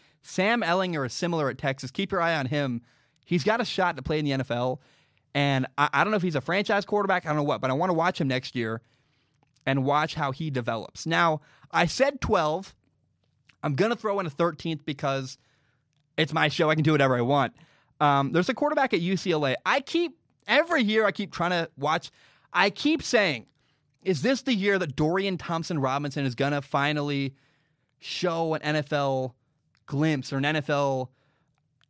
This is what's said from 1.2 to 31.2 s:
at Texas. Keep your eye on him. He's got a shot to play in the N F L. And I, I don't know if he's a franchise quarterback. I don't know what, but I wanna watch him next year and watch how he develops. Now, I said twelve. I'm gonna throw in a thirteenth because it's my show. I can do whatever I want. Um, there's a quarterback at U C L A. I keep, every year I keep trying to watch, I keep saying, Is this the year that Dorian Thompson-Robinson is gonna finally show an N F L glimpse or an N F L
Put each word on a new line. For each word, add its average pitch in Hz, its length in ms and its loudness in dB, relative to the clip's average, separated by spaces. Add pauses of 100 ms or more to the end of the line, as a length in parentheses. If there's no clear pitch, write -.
at 117 100 -6
Texas. 135 320 -4
Keep 196 220 -4
your 185 80 0
eye 165 160 2
on 135 100 -2
him. 127 360 -2 (420)
He's 170 200 0
got 220 160 2
a 226 40 0
shot 180 320 0
to 131 60 -12
play 151 160 -2
in 156 60 -2
the 143 80 0
N 135 80 0
F 120 100 -4
L. 127 300 -2 (520)
And 139 340 2 (120)
I, 143 140 4
I 139 100 4
don't 196 80 2
know 220 60 2
if 175 80 0
he's 175 100 0
a 135 60 0
franchise 196 440 0
quarterback. 196 400 0
I 165 40 -6
don't 151 80 0
know 147 80 2
what, 143 160 0
but 131 100 0
I 131 40 2
wanna 175 180 0
watch 170 280 0
him 151 60 0
next 131 300 -4
year 113 260 -4 (800)
and 135 200 0
watch 151 300 2
how 147 180 -2
he 156 180 -6
develops. 117 560 -4
Now, 165 340 2 (300)
I 170 160 2
said 277 340 0
twelve. 175 540 0 (880)
I'm 151 140 -2
gonna 214 180 2
throw 202 240 -2
in 185 80 -2
a 151 40 -6
thirteenth 165 540 -2
because 135 540 -4 (760)
it's 156 160 0
my 156 160 2
show. 156 200 2
I 156 60 2
can 156 80 0
do 156 80 4
whatever 139 260 4
I 123 40 0
want. 127 340 2 (460)
Um, 139 320 2
there's 175 160 2
a 254 60 0
quarterback 294 380 0
at 185 100 0
U 185 140 0
C 180 140 -4
L 151 160 0
A. 131 80 0 (100)
I 233 160 0
keep, 330 380 -4 (300)
every 302 340 2
year 220 240 2
I 196 60 2
keep 196 180 -8
trying 175 200 -2
to 165 260 -2
watch, 147 340 -2 (420)
I 202 180 4
keep 302 320 0
saying, 180 440 2 (560)
Is 175 200 0
this 247 200 2
the 262 120 2
year 196 240 2
that 156 180 -4
Dorian 185 400 0
Thompson-Robinson 147 880 -2
is 127 100 0
gonna 143 280 0
finally 143 720 -2 (640)
show 165 560 -2
an - 80 -4
N 151 140 0
F 147 160 -2
L 135 440 -2 (500)
glimpse 143 460 0
or 139 60 -2
an 135 60 0
N 151 120 0
F 151 140 -4
L 135 400 0 (800)